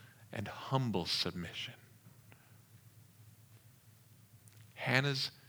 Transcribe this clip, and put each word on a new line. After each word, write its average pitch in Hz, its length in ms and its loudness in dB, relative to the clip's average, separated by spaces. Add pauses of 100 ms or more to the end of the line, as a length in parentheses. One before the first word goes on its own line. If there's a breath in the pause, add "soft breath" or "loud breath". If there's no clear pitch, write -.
(320 soft breath)
and 101 140 -2
humble 117 580 0
submission." - 680 -2 (3000 soft breath)
Hannah's 135 580 4 (160)